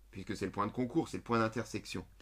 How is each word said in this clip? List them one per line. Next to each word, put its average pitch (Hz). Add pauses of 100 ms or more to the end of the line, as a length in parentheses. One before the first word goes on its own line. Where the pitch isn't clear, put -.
(120)
puisque 95
c'est 98
le 95
point -
de -
concours, 127
c'est -
le -
point 117
d'intersection. 110 (160)